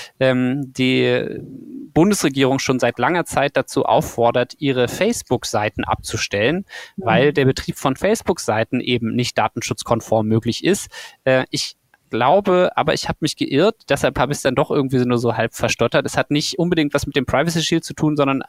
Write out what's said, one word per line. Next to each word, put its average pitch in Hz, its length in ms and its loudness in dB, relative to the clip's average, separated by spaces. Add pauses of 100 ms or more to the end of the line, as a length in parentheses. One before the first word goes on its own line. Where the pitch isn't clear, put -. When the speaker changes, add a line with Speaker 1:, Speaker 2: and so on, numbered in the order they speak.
(180)
Speaker 1:
ähm, 131 540 0
die 127 680 0 (540)
Bundesregierung 139 640 2
schon 131 200 0
seit 120 200 0
langer 156 260 0
Zeit - 320 0
dazu - 300 0
auffordert, 120 720 2
ihre 127 300 0
Facebook-Seiten 120 960 -2
abzustellen, 117 840 -2 (300)
Speaker 2:
Mhm. - 80 -8
Speaker 1:
weil 117 280 4
der 139 140 2
Betrieb - 320 -2
von 135 180 0
Facebook-Seiten 135 840 -2
eben 117 340 -2
nicht 120 240 -2
datenschutzkonform 113 880 -2
möglich 110 360 0
ist. - 280 -2 (340)
Äh, 131 260 2
ich - 260 -6 (340)
glaube, 180 640 2
aber 139 180 2
ich - 160 -2
habe - 120 -4
mich - 160 -2
geirrt, 151 520 0
deshalb 131 300 0
habe 139 140 0
ich's - 100 -6
dann 127 140 0
doch - 160 0
irgendwie 135 240 0
nur 123 220 2
so 117 180 0
halb 117 180 -2
verstottert. 120 520 0
Es - 100 -8
hat 143 160 0
nicht - 260 -2
unbedingt 165 340 0
was - 140 -2
mit 143 80 -6
dem 135 100 0
Privacy 165 380 0
Shield 165 220 0
zu - 100 -12
tun, 151 220 0
sondern 135 320 0